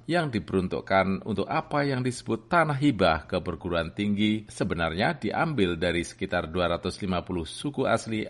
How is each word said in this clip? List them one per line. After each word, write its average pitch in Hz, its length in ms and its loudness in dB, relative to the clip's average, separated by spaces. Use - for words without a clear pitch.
yang 160 240 0
diperuntukkan 95 960 0
untuk 98 220 0
apa 147 340 0
yang 135 160 0
disebut 123 480 -4
tanah 156 320 2
hibah 95 480 4
ke 90 140 0
perguruan 82 500 -2
tinggi 107 560 0
sebenarnya 90 720 0
diambil 110 560 0
dari 85 300 0
sekitar 87 420 -4
dua 87 220 0
ratus 85 320 -4
lima 92 240 -2
puluh 87 180 -4
suku 139 400 -6
asli 110 460 0